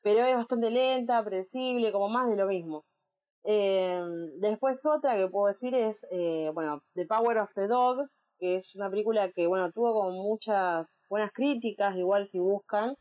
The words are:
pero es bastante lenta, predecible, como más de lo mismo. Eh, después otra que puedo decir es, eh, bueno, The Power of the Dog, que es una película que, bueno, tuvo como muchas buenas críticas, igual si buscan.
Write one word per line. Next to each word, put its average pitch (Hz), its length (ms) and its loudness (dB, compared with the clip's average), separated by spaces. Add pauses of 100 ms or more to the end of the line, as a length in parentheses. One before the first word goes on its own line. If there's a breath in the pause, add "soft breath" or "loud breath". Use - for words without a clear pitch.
pero 214 200 4
es 254 120 4
bastante 233 340 0
lenta, 247 560 2
predecible, 233 680 -2
como 202 180 0
más 247 200 0
de 214 60 2
lo 196 100 2
mismo. 165 400 -4 (580)
Eh, 190 560 2 (380)
después 220 480 -2
otra 294 300 2
que 190 140 2
puedo 202 220 2
decir 247 220 -6
es, 220 380 0
eh, 165 420 -2
bueno, 151 300 -4 (100)
The 180 140 -4
Power 226 320 2
of 202 160 -2
the 196 120 -2
Dog, 247 400 2 (300)
que 180 200 -2
es 185 180 -10
una 196 160 -6
película 208 400 0
que, 170 160 0
bueno, 180 240 0
tuvo 233 220 0
como 196 180 0
muchas 190 760 -2 (240)
buenas 208 240 -2
críticas, 233 640 0
igual 196 300 2
si 190 100 -8
buscan. 202 640 0